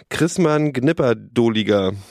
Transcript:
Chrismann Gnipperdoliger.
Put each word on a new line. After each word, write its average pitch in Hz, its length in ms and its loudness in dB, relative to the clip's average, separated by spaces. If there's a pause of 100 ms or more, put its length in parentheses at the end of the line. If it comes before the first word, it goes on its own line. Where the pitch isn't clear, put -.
Chrismann 151 640 0
Gnipperdoliger. 113 1200 0 (180)